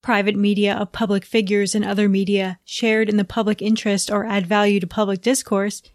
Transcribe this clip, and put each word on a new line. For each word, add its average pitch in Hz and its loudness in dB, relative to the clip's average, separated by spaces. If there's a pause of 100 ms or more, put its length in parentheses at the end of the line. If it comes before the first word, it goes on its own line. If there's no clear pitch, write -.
Private 208 0
media 202 0
of 202 -6
public 202 -2
figures 202 0
and 208 0
other 202 0
media 196 0
shared 220 0
in 208 2
the 202 2
public 214 -2
interest 208 0
or 208 0
add 202 -2
value 208 2
to 180 -4
public 196 -2
discourse 208 -2 (120)